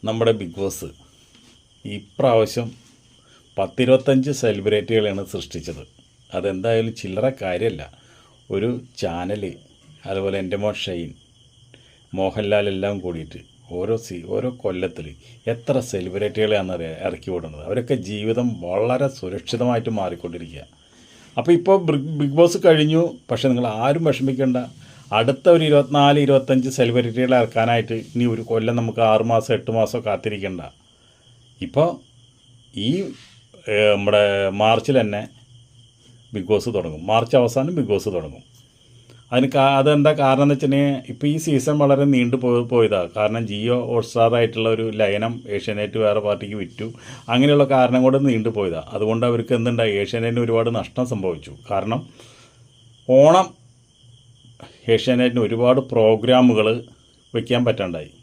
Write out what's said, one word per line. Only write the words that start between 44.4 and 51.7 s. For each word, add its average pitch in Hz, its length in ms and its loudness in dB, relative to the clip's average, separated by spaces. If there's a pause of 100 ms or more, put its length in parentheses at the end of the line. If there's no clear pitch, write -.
ഒരു 113 220 -2
ലയനം 107 560 -2
ഏഷ്യാനെറ്റ് 104 500 -6
വേറെ 107 220 2
പാർട്ടിക്ക് 104 360 -4
വിറ്റു. 101 320 -10 (420)
അങ്ങനെയുള്ള 139 360 4
കാരണം 127 380 2
കൊണ്ട് 131 240 4
നീണ്ടു 113 220 0
പോയതാ. 92 340 -4 (100)
അതുകൊണ്ട് 110 320 0
അവർക്ക് 120 300 0
എന്തുണ്ടായി, 117 360 0
ഏഷ്യാനെറ്റിന് 117 560 -2
ഒരുപാട് 113 280 0
നഷ്ടം 120 300 -4
സംഭവിച്ചു. 92 480 -6 (160)
കാരണം 104 320 -4 (1040)